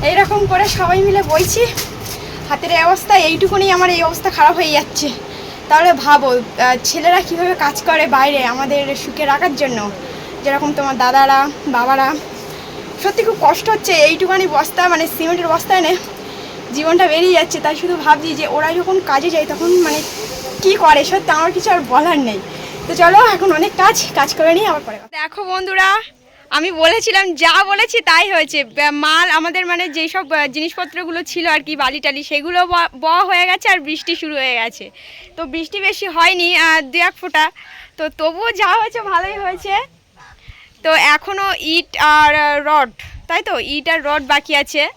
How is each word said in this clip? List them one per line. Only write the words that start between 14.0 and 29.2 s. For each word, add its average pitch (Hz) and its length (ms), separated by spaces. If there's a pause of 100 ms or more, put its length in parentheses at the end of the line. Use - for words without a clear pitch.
বস্তা, 359 400
মানে 330 200 (100)
সিমেন্টের 339 300
বস্তা 330 300
এনে 349 180 (800)
জীবনটা 330 340
বেরিয়ে 339 260
যাচ্ছে। 330 260
তাই 302 160
শুধু 359 200
ভাবছি 302 400
যে 302 120
ওরা 311 260
যখন 359 320
কাজে 277 240
যায় 311 160
তখন - 240 (160)
মানে 302 140 (640)
কী 381 140
করে, 302 280
সত্যি 359 280
আমার 320 200
কিছু 381 200
আর 349 180
বলার 302 300
নেই। 214 200 (480)
তো - 80
চলো, 349 220 (180)
এখন 370 240
অনেক 392 180
কাজ, 403 180 (200)
কাজ 285 220
করে 320 160
নিই, 403 120
আবার 311 200
পরে 214 120
কথা। 311 240
দেখো 320 220
বন্ধুরা, 381 580 (480)
আমি 311 220
বলেছিলাম, 370 640
যা 330 280
বলেছি 403 380
তাই 349 300
হয়েছে। 294 320
বে-, 285 280
মাল 311 380